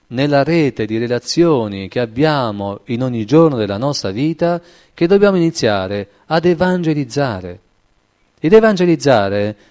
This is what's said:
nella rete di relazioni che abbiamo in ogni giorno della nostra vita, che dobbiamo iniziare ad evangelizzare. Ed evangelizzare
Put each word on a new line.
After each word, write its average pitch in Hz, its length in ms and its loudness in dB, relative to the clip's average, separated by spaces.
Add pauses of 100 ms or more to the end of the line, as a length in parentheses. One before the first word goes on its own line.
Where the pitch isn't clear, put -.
nella 139 340 0
rete 139 460 0
di 107 100 -4
relazioni 117 920 -2
che 107 120 -6
abbiamo 113 880 -2
in 120 180 -4
ogni 120 220 -4
giorno 151 300 4
della 101 220 -2
nostra 131 320 -4
vita, 160 500 -2 (360)
che 170 100 0
dobbiamo 202 320 4
iniziare 101 720 -2 (160)
ad 165 200 -2
evangelizzare. 147 1120 -2 (800)
Ed 156 120 0
evangelizzare 143 1040 2 (160)